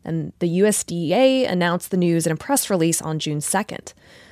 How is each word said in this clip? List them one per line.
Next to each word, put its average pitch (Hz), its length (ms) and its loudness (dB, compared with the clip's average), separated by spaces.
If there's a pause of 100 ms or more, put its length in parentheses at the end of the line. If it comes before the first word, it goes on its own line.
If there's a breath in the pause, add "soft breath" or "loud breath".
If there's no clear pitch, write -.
and 160 360 -6
the 175 100 0
U 180 160 4
S 208 180 2
D 170 300 -2
A 262 320 4
announced 175 440 0
the 196 60 -2
news 170 300 2
in 160 80 0
a - 20 -2
press - 340 -2
release 165 320 2
on 156 160 -4
June 151 220 -4
second. - 540 -6 (380 soft breath)